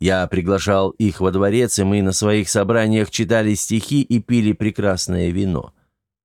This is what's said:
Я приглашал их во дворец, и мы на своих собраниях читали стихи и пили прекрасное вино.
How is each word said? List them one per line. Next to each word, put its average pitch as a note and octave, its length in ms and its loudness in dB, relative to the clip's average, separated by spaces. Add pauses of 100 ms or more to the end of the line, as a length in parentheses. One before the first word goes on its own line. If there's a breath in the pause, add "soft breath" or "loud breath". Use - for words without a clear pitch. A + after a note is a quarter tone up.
Я F#2 240 2
приглашал F#2+ 640 0
их G2+ 320 -2
во F#2 100 2
дворец, G2+ 480 0
и G2 40 2
мы G2+ 180 2
на F#2+ 100 0
своих G#2 380 0
собраниях A2 600 0
читали A2 440 0
стихи A2+ 480 -2
и A#2+ 180 0
пили A2 320 0
прекрасное F#2 800 -2
вино. F2 440 -4 (520)